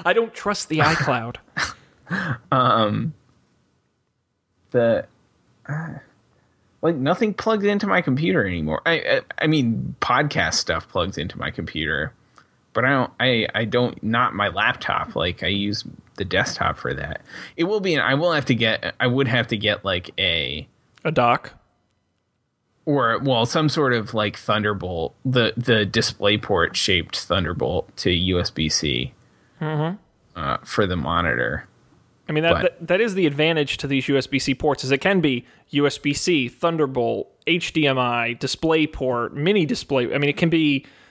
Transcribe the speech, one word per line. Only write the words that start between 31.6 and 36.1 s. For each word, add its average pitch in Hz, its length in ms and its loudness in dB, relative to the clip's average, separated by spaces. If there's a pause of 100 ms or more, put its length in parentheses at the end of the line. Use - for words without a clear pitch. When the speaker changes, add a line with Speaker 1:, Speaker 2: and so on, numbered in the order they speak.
Speaker 1:
I - 40 -4
mean, 151 120 0
that, 165 100 4
Speaker 2:
But - 80 0
Speaker 1:
that, 175 260 -2
that 185 140 2
is 214 140 0
the 185 100 2
advantage 151 520 0
to 143 100 -6
these 135 200 0
U 139 100 4
S 127 100 0
B 135 120 -2
C 135 160 0
ports, 143 280 -2
is 131 80 0
it 139 80 4
can 196 220 2
be 131 240 0 (260)
U 143 160 2
S - 100 -2
B 143 160 -2